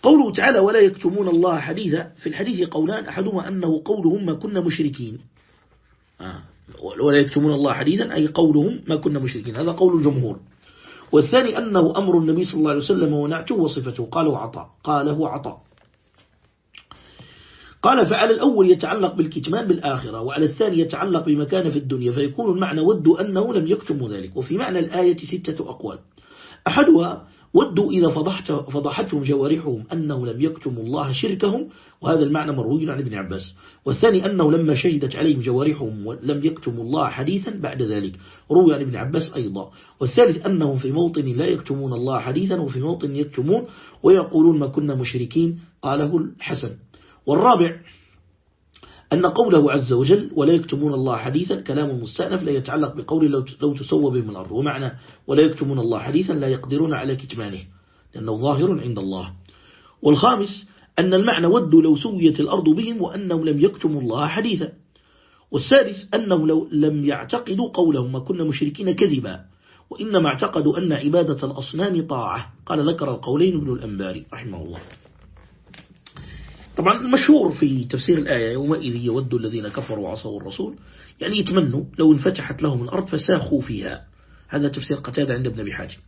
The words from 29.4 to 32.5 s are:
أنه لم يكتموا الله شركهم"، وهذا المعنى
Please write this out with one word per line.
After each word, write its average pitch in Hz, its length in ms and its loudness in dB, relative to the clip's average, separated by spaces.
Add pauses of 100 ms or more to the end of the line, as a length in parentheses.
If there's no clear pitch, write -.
أنه 147 320 -4
لم 117 160 -6
يكتموا 147 420 -4
الله 139 280 -4
شركهم"، 202 580 -2 (320)
وهذا 165 220 2
المعنى 151 280 0